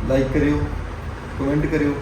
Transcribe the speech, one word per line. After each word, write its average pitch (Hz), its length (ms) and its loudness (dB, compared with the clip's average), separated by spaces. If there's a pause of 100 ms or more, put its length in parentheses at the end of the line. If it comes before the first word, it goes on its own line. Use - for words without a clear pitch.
ਲਾਈਕ 135 260 4
ਕਰਿਓ, 147 260 4 (760)
ਕੁਮੈਂਟ 147 280 2
ਕਰਿਓ 147 360 2